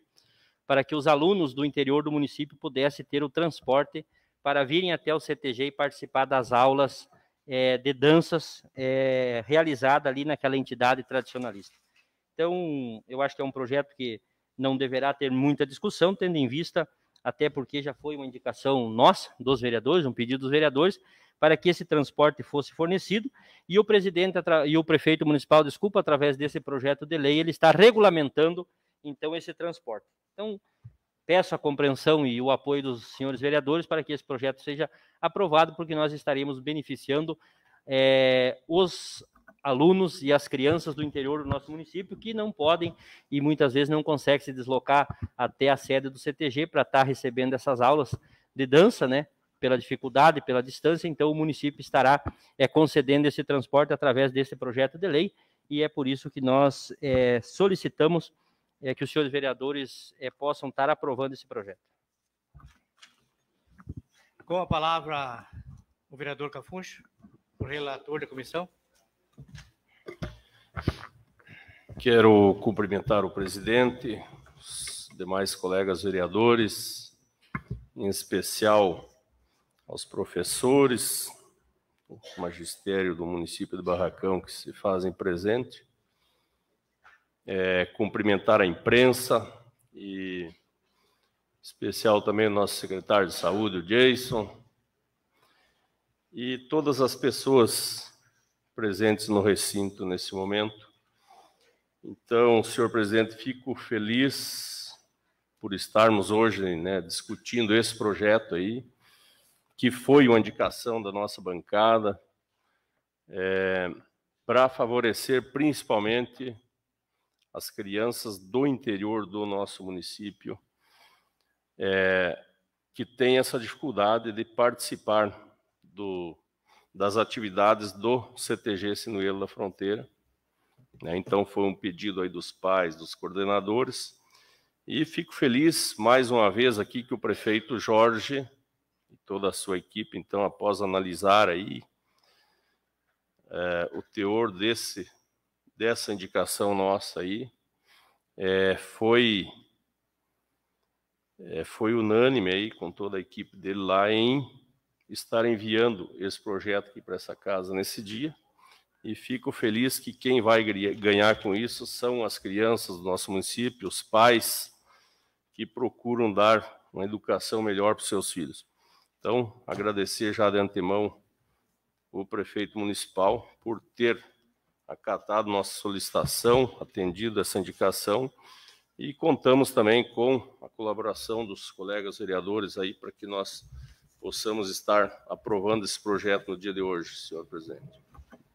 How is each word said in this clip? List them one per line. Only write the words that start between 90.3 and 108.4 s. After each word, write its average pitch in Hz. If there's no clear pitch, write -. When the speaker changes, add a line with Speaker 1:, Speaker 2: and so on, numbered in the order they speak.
Speaker 3:
em -
especial 107
também 107
o 104
nosso 101
secretário 95
de 85
saúde, 98
o 85
Jason, 113
e 123
todas 147
as 123
pessoas -
presentes 107
no 101
recinto 98
nesse 92
momento. 104
Então, 117
senhor 113
presidente, 110
fico 127
feliz -
por 101
estarmos 104
hoje, 98
né, 90
discutindo 107
esse 113
projeto 104